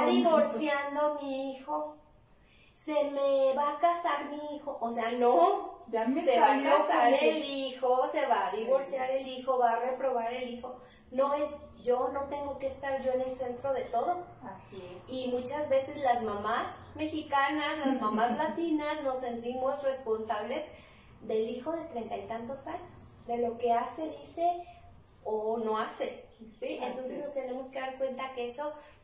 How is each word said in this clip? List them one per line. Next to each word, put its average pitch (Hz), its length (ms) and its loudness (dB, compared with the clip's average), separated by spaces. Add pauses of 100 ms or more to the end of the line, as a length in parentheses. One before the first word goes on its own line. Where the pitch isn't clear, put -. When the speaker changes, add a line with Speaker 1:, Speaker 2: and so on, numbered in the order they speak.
Speaker 1:
con- 240 100 6
Speaker 2:
divorciando 294 1040 4
mi 269 320 -4
hijo. 302 440 -6 (760)
Se 285 380 0
me 269 440 4
va 294 180 2
a 294 60 -8
casar 339 500 2
mi 294 260 -8
hijo". 269 260 -8
O 233 100 -2
sea, 233 200 0
no. 247 640 6 (120)
Speaker 1:
Ya 220 180 0
me 277 180 2
Speaker 2:
Se 247 160 6
va 294 60 10
a 277 40 10
Speaker 1:
salió 277 280 4
Speaker 2:
casar 302 340 6
Speaker 1:
con 269 80 8
que - 180 4
Speaker 2:
el 302 60 -2
hijo, 269 640 0
se 302 180 0
va 208 220 2
a 185 40 -4
Speaker 1:
Sí. 220 120 -2
Speaker 2:
divorciar 262 480 0
el 269 160 -2
hijo, 254 320 -2
va 233 140 4
a 233 60 0
reprobar 247 540 -2
el 254 160 -6
hijo. 233 300 -10 (320)
No 262 240 2
es 294 140 -2 (340)
yo, 247 280 2
no 277 120 -2
tengo 285 340 -6
que 269 100 -6
estar 269 360 -4
yo 262 100 0
en 254 80 2
el 254 80 -4
centro 254 440 -4
de 247 100 -2
todo. 349 420 -2 (180)
Speaker 1:
Así 196 340 -14
es. 180 320 -14
Speaker 2:
Y 254 220 -6
muchas 262 380 -4
veces 269 340 0
las 240 200 2
mamás 214 500 -4 (220)
mexicanas, 294 880 -2
las 254 160 0
mamás 220 360 2
Speaker 1:
<laughs> - 0 -
Speaker 2:
latinas, 311 680 -2
nos 254 180 -2
sentimos 247 600 -4
responsables 226 840 -2 (560)
del 220 280 0
hijo 247 220 -6
de 330 140 -4
treinta 220 320 -6
y 196 100 -10
tantos 233 400 -8
años, - 500 -12 (100)
de 240 100 -2
lo 233 220 0
que 240 140 2
hace, 277 360 -2 (120)
dice 349 420 -2 (600)
o 214 340 -2
no 220 220 0
hace, - 460 -6 (340)
¿sí? 285 180 -6
Speaker 1:
Así 254 60 -8
Speaker 2:
Entonces 254 360 -6
Speaker 1:
es. 294 60 -6
Speaker 2:
nos - 80 -8
tenemos 254 360 -6
que 269 100 -10
dar 262 180 -6
cuenta 262 380 -4
que 240 120 -4
eso 294 240 -6 (320)